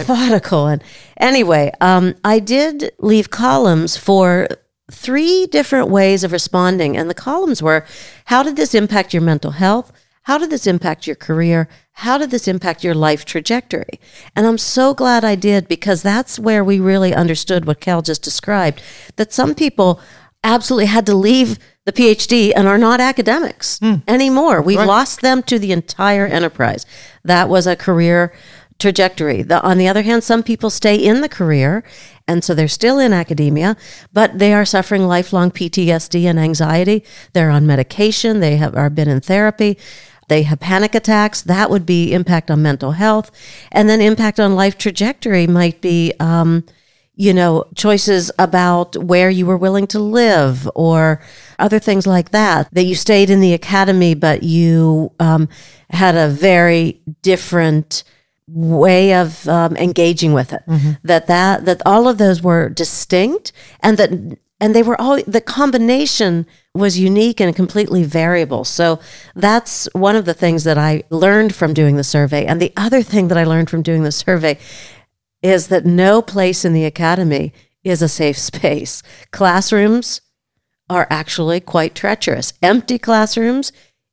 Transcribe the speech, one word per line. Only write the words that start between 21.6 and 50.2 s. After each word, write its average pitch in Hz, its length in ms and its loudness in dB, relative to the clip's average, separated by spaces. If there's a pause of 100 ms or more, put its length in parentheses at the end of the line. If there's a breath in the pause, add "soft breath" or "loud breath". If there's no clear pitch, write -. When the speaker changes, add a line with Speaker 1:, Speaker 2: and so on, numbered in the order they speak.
Speaker 1:
the 196 60 -4
P 247 160 4
H - 180 0
D 220 280 2
and 196 140 2
are 202 100 2
not 240 220 2
academics 247 800 -4
Speaker 2:
Hmm. 214 180 0 (100)
Speaker 1:
anymore. 262 560 2
We've 190 160 2
Speaker 2:
Right. 208 80 2
Speaker 1:
lost 214 340 0
them 262 240 0
to 240 140 -2
the 202 140 -2
entire 196 540 -2
enterprise. 156 600 -4 (380 loud breath)
That 180 240 2
was 180 180 2
a 180 100 0
career 175 560 0 (460 loud breath)
trajectory. 185 640 0
The, - 200 0
on 185 160 2
the 185 100 2
other 196 140 0
hand, 226 220 0
some 226 180 0
people 226 280 -4
stay 208 260 0
in 214 240 2
the 294 80 -4
career, 156 540 0 (440 loud breath)
and 170 160 0
so 175 120 -2
they're 156 140 2
still 240 300 0
in 247 140 2
academia, 160 640 0 (360 loud breath)
but 214 260 0
they 202 160 4
are 208 100 2
suffering 190 420 0
lifelong 180 440 0
P 175 180 -6
T 170 220 0
S 165 180 -2
D 175 180 0
and 165 120 2
anxiety. 160 640 0 (280 loud breath)
They're 160 180 2
on 147 160 4
medication. 208 760 0
They 151 160 2
have, 147 200 -2
are 143 140 0
been 151 180 -2
in 139 120 0
therapy, 208 560 0 (540 loud breath)
they 151 140 2
have 147 160 -2
panic 190 340 0
attacks, 214 480 0
that 185 260 0
would 196 160 0
be 170 300 0
impact 175 360 0
on 151 120 2
mental 143 300 -2
health. 214 380 -2 (400 loud breath)
And 214 200 2
then 220 100 2
impact 214 400 2
on 196 160 2
life 196 220 0
trajectory 202 680 -2
might 175 360 0
be, 170 380 0
um, 165 440 0 (500 soft breath)
you 196 200 2
know, 175 300 2 (100)
choices 202 640 0
about 175 580 0
where 180 320 2
you 185 160 0
were 185 140 0
willing 190 300 0
to 214 100 -6
live 196 760 0